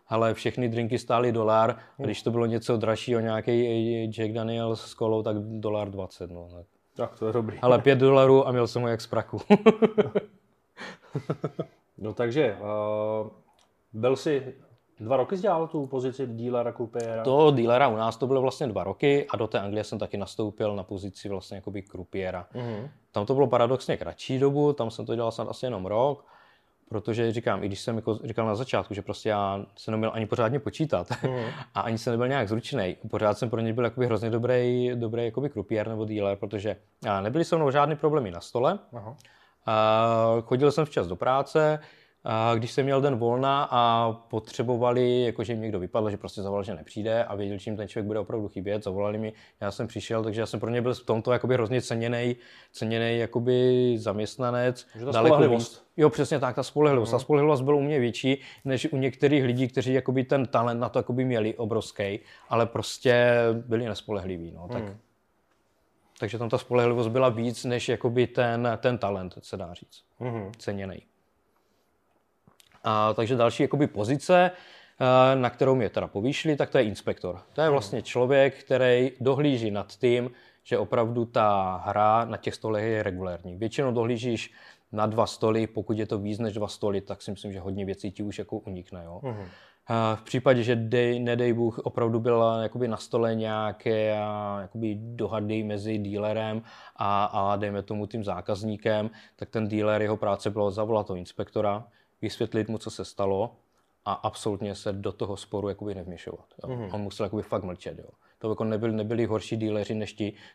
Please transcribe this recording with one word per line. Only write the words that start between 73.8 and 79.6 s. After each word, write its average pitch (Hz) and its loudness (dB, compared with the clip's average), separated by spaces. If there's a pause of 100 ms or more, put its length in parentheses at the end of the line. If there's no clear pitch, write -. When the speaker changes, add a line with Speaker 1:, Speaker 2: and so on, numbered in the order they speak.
Speaker 1:
pozice, 147 2 (500)
eh, 131 8
na 123 2
kterou 131 4
mě 117 2
teda 92 -2
povýšili, 139 0
tak 143 0
to 143 4
je 127 6
inspektor. 95 -4 (120)
To - -4
je 156 4
Speaker 2:
Mhm. 151 4
Speaker 1:
vlastně 120 0
člověk, 135 4
který 127 4
dohlíží 131 2